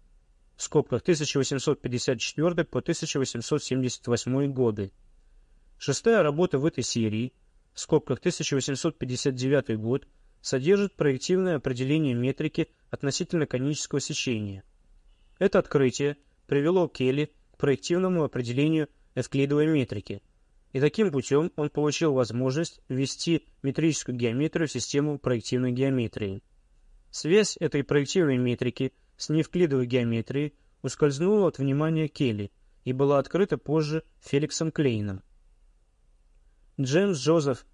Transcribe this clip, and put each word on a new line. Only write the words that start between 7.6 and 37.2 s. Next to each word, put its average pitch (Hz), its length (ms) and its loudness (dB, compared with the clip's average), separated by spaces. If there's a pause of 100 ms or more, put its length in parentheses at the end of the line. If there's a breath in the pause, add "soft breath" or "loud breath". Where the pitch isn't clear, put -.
в - 60 -14
скобках 143 400 0
тысяча 165 340 -2
восемьсот 139 420 -2
пятьдесят 127 380 -2
девятый 127 420 0
год, 117 320 -4 (320)
содержит 190 540 2
проективное 170 600 0
определение 131 580 0
метрики 139 560 -2 (180)
относительно 147 580 -2
конического 139 540 -4
сечения. 107 640 -6 (760)
Это 196 200 4
открытие 143 580 2 (300)
привело 156 420 2
Келли 135 460 0 (180)
к - 60 -20
проективному 175 680 2
определению 139 640 0 (260)
эвклидовой 143 520 0
метрики, 110 560 -2 (500)
и 131 80 -4
таким 160 300 2
путем 143 460 0
он 151 120 -2
получил 147 460 0
возможность 127 760 -2
ввести 139 580 -2 (160)
метрическую 139 540 -2
геометрию 135 520 0
в - 40 -12
систему 143 460 -2
проективной 123 540 0
геометрии. 120 720 -2 (680)
Связь 190 500 2
этой 143 240 0
проективной 143 540 2
метрики – 123 560 -2 (220)
с - 140 -8
неевклидовой 151 560 2
геометрией 123 680 -2 (300)
ускользнула 165 640 2
от - 80 -2
внимания 151 500 0
Келли 107 460 -4 (320)
и 127 80 -2
была 139 260 2
открыта 170 380 0
позже 156 460 -2 (180)
Феликсом 151 500 -2
Клейном. 107 520 -2 (1600)
Джеймс 156 400 2
Джозеф 143 560 2